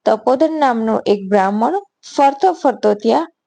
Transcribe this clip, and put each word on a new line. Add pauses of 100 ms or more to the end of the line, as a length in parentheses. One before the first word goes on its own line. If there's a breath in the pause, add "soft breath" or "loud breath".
તપોધન
નામનો
એક
બ્રાહ્મણ (340)
ફરતો
ફરતો
ત્યાં (160)